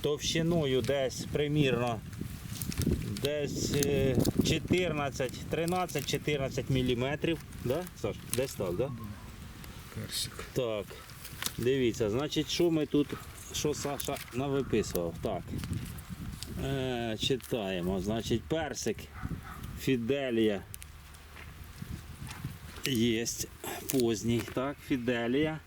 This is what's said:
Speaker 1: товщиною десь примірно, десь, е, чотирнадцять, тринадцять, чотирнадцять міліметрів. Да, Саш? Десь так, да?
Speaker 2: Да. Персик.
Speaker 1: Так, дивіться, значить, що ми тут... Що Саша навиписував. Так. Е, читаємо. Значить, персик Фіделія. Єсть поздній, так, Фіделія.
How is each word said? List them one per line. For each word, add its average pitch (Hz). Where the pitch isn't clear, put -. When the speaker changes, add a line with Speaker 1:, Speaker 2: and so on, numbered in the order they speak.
Speaker 1:
товщиною 147
десь 135
примірно, 135
десь, 143
е, 139
чотирнадцять, 151
тринадцять, 165
чотирнадцять 135
міліметрів. 131
Да, 147
Саш? 104
Десь 135
так, 90
да? -
Speaker 2:
Да. 127
Персик. -
Speaker 1:
Так, 110
дивіться, 117
значить, 143
що 175
ми 156
тут... 147
Що 151
Саша 139
навиписував. 120
Так. 92
Е, 127
читаємо. 95
Значить, -
персик -
Фіделія. 117
Єсть 117
поздній, 117
так, 135
Фіделія. 127